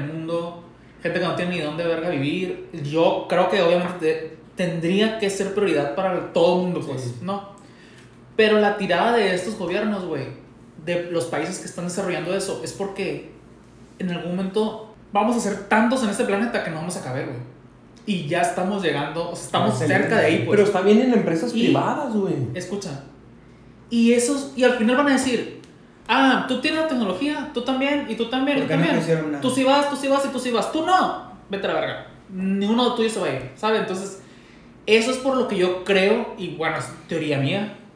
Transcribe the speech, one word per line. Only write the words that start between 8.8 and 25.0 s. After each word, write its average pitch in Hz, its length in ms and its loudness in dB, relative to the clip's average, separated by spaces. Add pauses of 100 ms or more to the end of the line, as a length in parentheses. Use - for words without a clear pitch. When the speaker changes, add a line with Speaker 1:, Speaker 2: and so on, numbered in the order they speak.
Speaker 1:
de 196 180 2
estos 180 240 -4
gobiernos, 196 480 -2
güey, 143 180 -4 (640)
de 175 240 -2
los 170 160 -2
países 160 320 -4
que - 80 -12
están - 180 -10
desarrollando 180 500 -4
eso, 196 300 -4
es - 80 -8
porque 190 580 -6 (680)
en 180 120 -4
algún 170 260 -4
momento 202 580 -4 (180)
vamos 214 240 2
a 226 40 0
ser 202 280 -4
tantos 240 340 2
en 208 80 0
este - 140 -2
planeta 202 400 -2
que 180 60 -6
no 160 60 -6
vamos 180 200 -6
a - 80 -10
caber, 135 220 -6
güey. 120 120 -8 (680)
Y 175 220 -2
ya 170 140 2
estamos 190 400 0
llegando, 156 480 -2
o - 60 -8
sea, - 100 -12
estamos - 240 2
Speaker 3:
Excelente. 175 320 2
Speaker 1:
cerca 226 180 2
de 165 60 6
ahí, - 180 4
pues. - 60 -2
Speaker 2:
Pero 208 140 8
está 185 180 2
bien 208 180 8
en 254 140 4
empresas 170 400 2
Speaker 1:
Y 226 120 2
Speaker 2:
privadas, 247 460 2
güey. 190 220 0 (200)
Speaker 1:
escucha, 180 500 -8 (840)
y 233 240 6
esos, 247 440 0
y 247 80 2
al 240 100 6
final 226 220 2
van 285 120 4